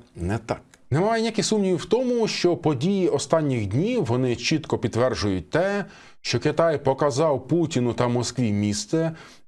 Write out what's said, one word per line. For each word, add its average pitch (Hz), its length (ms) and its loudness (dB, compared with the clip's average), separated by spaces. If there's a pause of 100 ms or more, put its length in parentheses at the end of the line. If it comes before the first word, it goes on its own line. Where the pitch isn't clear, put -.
(160)
не 92 220 -4
так. - 220 -6 (300)
Немає 214 300 0
ніяких 220 240 -2
сумнівів 190 320 2
в - 80 -6
тому, 240 440 0
що 175 280 2
події 165 520 0
останніх 139 580 0
днів, 180 380 0
вони 123 320 0
чітко 147 420 -2
підтверджують 104 720 0
те, 196 340 0 (360)
що - 200 -2
Китай 156 440 2
показав 135 640 2
Путіну 147 440 2
та 123 160 0
Москві 120 440 0
місце 104 600 0 (360)